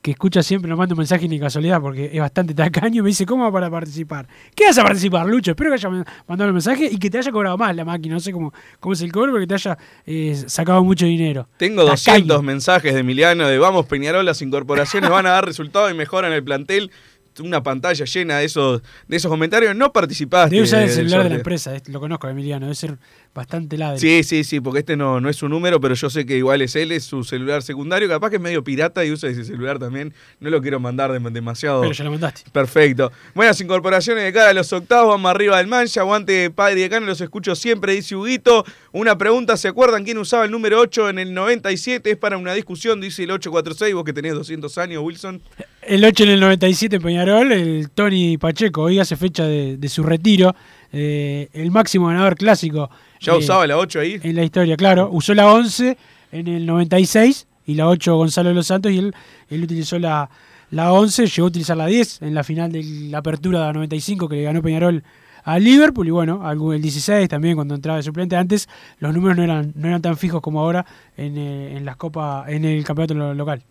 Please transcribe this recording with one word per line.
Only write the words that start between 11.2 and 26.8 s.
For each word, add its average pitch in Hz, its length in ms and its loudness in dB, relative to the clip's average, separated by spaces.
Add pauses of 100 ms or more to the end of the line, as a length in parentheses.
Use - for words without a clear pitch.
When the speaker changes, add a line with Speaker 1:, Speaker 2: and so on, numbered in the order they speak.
Speaker 2:
Tengo 185 240 2
Speaker 1:
Tacaño. 147 80 8
Speaker 2:
doscientos 156 520 4
mensajes 139 520 0
de 131 60 2
Emiliano 151 460 2
de, 135 120 2
"Vamos, 180 260 4
Peñarol, 151 400 -2
las 165 160 0
incorporaciones 143 720 -2
van 190 160 4
a 180 60 4
dar 190 120 4
resultado 175 460 -2
y - 20 -6
mejoran 165 400 -2
el 147 100 -2
plantel". 143 480 -4 (480)
Una 160 240 -4
pantalla 139 420 -2
llena 160 340 -4
de 147 60 0
esos, 139 380 0 (240)
de 156 100 -4
esos 170 140 -2
comentarios. 190 440 2
No 277 180 2
participaste 160 580 2
Speaker 1:
Debe 208 140 4
usar 214 160 4
el 208 80 4
Speaker 2:
del - 80 2
Speaker 1:
celular 165 140 0
de 185 60 4
la 180 200 2
Speaker 2:
sorteo. - 20 -4
Speaker 1:
empresa, 135 380 -6
eh, 131 100 -14
lo 139 140 -10
conozco, 151 280 -8
Emiliano, 139 380 -8
debe 147 80 -6
ser 147 240 -10 (340)
bastante 151 460 -10
ladri. 147 220 -4
Speaker 2:
Sí, 160 240 4
sí, 156 200 0
sí, 151 160 -4
porque 131 200 -4
este 151 160 -4
no, 135 240 0
no 131 100 -2
es 147 60 -4
su 147 120 -6
número, 170 320 0
pero 127 140 0
yo 135 160 -4
sé 139 160 -4
que 135 100 -2
igual 135 240 2
es 127 140 -4
él, 160 160 -2